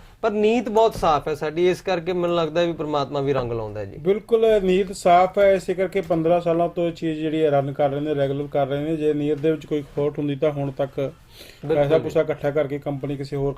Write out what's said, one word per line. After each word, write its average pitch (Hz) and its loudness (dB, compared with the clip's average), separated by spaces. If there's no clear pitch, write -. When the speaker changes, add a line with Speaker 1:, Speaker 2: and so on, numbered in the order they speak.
Speaker 1:
ਪਰ 220 0
ਨੀਤ 214 2
ਬਹੁਤ 220 4
ਸਾਫ਼ 156 2
ਹੈ 151 -2
ਸਾਡੀ, 156 0
ਇਸ 170 0
ਕਰਕੇ 180 -4
ਮੈਨੂੰ 175 0
ਲੱਗਦਾ 165 0
ਵੀ 170 0
ਪ੍ਰਮਾਤਮਾ 147 -2
ਵੀ 139 0
ਰੰਗ 123 -2
ਲਾਉਂਦਾ 107 -6
ਹੈ 101 -6
ਜੀ। 98 -14
Speaker 2:
ਬਿਲਕੁਲ, 214 2
ਨੀਤ 190 2
ਸਾਫ਼ 180 4
ਹੈ, 196 6
ਇਸੇ 185 0
ਕਰਕੇ 185 -2
ਪੰਦਰਾਂ 170 2
ਸਾਲਾਂ 170 0
ਤੋਂ 170 -2
ਇਹ 165 -2
ਚੀਜ਼ 160 -4
ਜਿਹੜੀ 156 0
ਹੈ 151 4
ਰਨ 139 2
ਕਰ 143 0
ਰਹੇ 143 -4
ਨੇ, 151 -2
ਰੈਗੂਲਰ 139 -2
ਕਰ 143 0
ਰਹੇ 143 -2
ਨੇ। 160 -2
ਜੇ 151 0
ਨੀਤ 147 -2
ਦੇ 160 2
ਵਿੱਚ 156 -2
ਕੋਈ 151 -4
ਖੋਟ 143 -4
ਹੁੰਦੀ 143 -2
ਤਾਂ 147 0
ਹੁਣ 139 -4
ਤੱਕ 135 -6
Speaker 1:
ਬਿਲਕੁਲ - -6
Speaker 2:
ਪੈਸਾ 147 4
Speaker 1:
ਜੀ। 123 0
Speaker 2:
ਪੂਸਾ 156 0
ਇਕੱਠਾ 143 -2
ਕਰਕੇ 143 -2
ਕੰਪਨੀ 143 -6
ਕਿਸੇ 143 -8
ਹੋਰ 139 -2